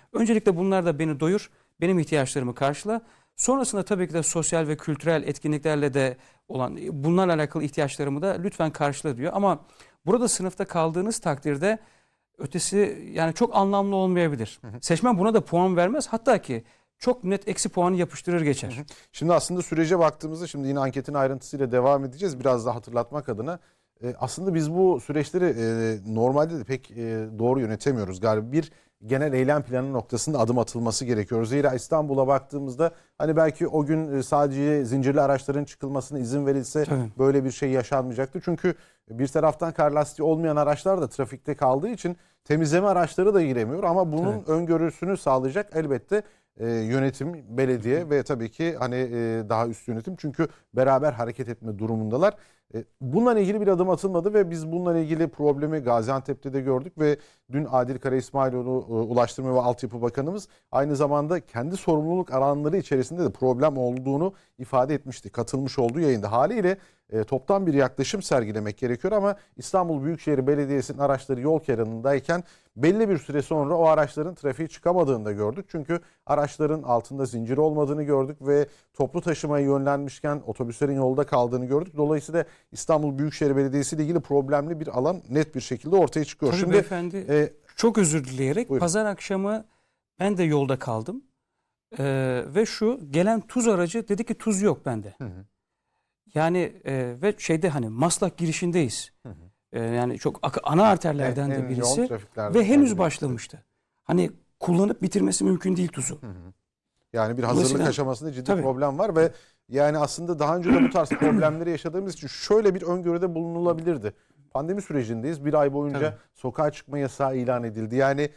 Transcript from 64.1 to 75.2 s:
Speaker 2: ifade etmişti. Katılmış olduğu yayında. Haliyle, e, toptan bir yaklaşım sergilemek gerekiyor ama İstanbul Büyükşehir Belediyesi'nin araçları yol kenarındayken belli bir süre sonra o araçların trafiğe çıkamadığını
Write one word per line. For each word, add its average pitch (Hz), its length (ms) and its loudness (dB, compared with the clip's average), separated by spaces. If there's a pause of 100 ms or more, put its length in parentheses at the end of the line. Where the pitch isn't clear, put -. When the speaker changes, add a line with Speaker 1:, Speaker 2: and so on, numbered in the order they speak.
Speaker 2:
ifade 131 360 0
etmişti. 131 360 -10
Katılmış 131 480 -4
olduğu 123 220 0
yayında. 113 320 2
Haliyle, 180 440 2 (340)
e, 110 140 -2
toptan 196 420 0
bir 156 80 2
yaklaşım 139 480 2
sergilemek 107 560 -2
gerekiyor 123 340 -2
ama 202 240 0 (200)
İstanbul 170 480 -2
Büyükşehir 147 420 0
Belediyesi'nin 139 520 0
araçları 139 420 0
yol 151 200 2
kenarındayken 127 840 -2 (320)
belli 196 320 4
bir 180 100 2
süre 147 240 -2
sonra 151 340 0
o 165 100 4
araçların 156 480 2
trafiğe 147 340 -4
çıkamadığını 147 560 2